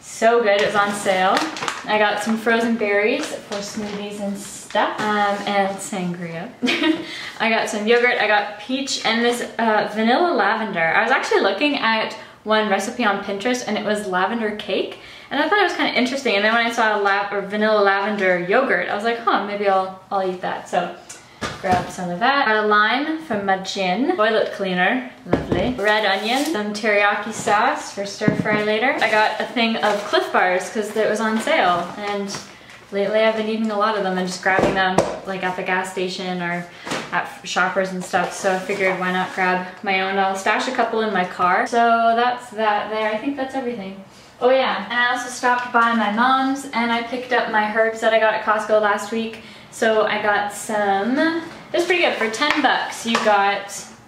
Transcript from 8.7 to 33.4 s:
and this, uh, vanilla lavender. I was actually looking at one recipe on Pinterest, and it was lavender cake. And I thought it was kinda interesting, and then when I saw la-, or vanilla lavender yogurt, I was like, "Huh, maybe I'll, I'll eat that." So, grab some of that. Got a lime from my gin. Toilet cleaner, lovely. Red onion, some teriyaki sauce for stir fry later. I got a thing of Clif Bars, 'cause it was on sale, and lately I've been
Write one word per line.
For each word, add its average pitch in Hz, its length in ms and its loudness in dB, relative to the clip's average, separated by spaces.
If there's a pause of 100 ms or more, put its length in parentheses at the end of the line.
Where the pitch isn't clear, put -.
and 226 180 2
this, 240 200 0 (160)
uh, 214 360 2
vanilla 262 400 2
lavender. 208 460 0
I 165 220 2
was 233 100 2
actually 349 300 2
looking 269 340 0
at 220 400 0 (280)
one 214 260 2
recipe 202 340 -2
on 196 180 2
Pinterest, 247 440 -2
and 208 100 -2
it - 80 -4
was 202 220 -2
lavender 202 500 -2
cake. - 420 -4 (320)
And 269 100 -2
I 320 80 2
thought 415 100 4
it 403 60 4
was 349 100 0
kinda - 180 -2
interesting, 247 440 0
and 202 80 2
then 220 100 4
when 233 120 2
I 240 60 -2
saw 220 240 2
la-, 202 340 2
or 202 120 -2
vanilla 214 400 2
lavender 196 560 2
yogurt, 185 500 2
I - 60 -2
was 208 100 -4
like, 233 140 0
"Huh, 233 260 0
maybe 202 240 -2
I'll, 190 320 0 (100)
I'll 190 180 0
eat 185 120 -6
that." - 280 -6
So, - 280 -2 (640)
grab 180 300 0
some 180 180 -8
of 175 120 -4
that. 269 260 4
Got 214 180 4
a - 20 2
lime 233 520 2
from 208 260 -4
my 190 140 2
gin. 196 580 0
Toilet 214 380 2
cleaner, 190 560 0 (160)
lovely. 190 480 -2
Red 214 320 0
onion, 220 400 -2
some 208 260 -4
teriyaki 208 600 0
sauce 220 600 0
for 196 140 -6
stir - 300 -2
fry 214 260 0
later. 220 320 0
I 220 160 0
got 214 280 2
a 220 60 -2
thing 226 320 0
of 208 280 0
Clif - 280 0
Bars, 185 400 2
'cause 214 240 -4
it 214 140 2
was 214 100 -2
on 220 200 0
sale, 185 460 2 (120)
and 202 360 -6 (560)
lately 202 300 0
I've 220 160 4
been 214 120 -2